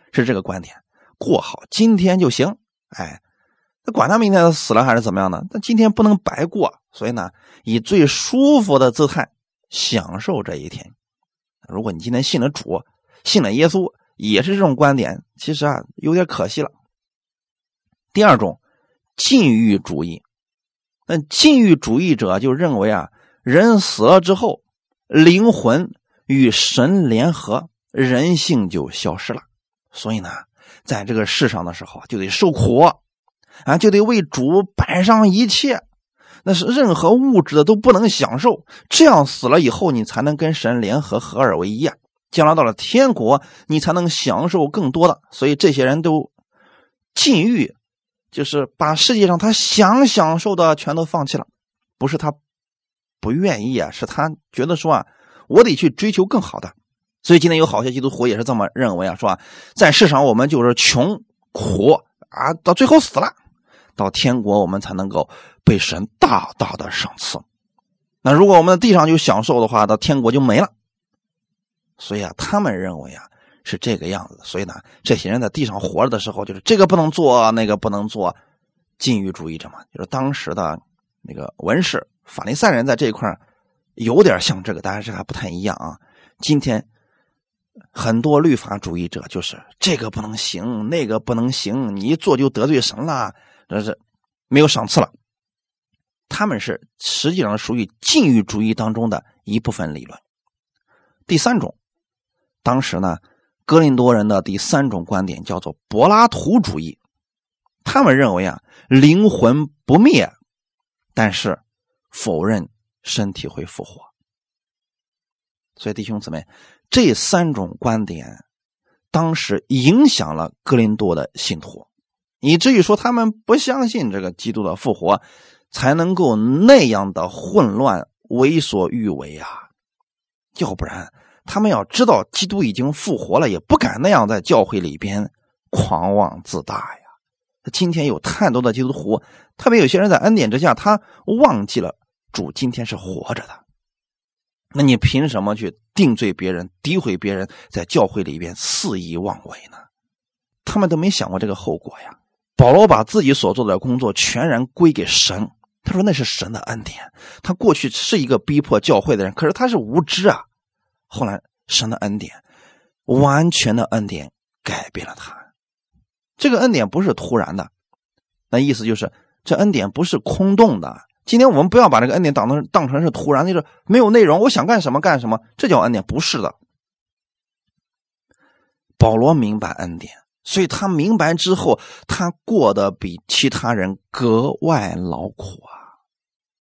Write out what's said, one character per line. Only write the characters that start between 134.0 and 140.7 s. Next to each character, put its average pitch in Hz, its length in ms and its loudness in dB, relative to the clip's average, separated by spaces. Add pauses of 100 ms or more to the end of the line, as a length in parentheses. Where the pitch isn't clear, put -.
样 127 180 4
在 107 120 -2
教 113 240 2
会 101 160 -6
里 80 200 -8
边 101 320 -8 (400)
狂 92 440 -2
妄 95 280 0
自 82 180 -10
大 - 140 -10
呀。 - 960 -18
今 175 180 0
天 160 140 -2
有 107 140 -2
太 - 320 -2
多 123 100 0
的 123 100 0
基 123 120 -4
督 127 80 -2
徒， 110 320 -4 (340)
特 - 140 0
别 233 80 6
有 147 80 4
些 170 120 2
人 202 120 2
在 160 60 6
恩 220 180 2
典 120 160 0
之 127 80 -2
下， 147 160 2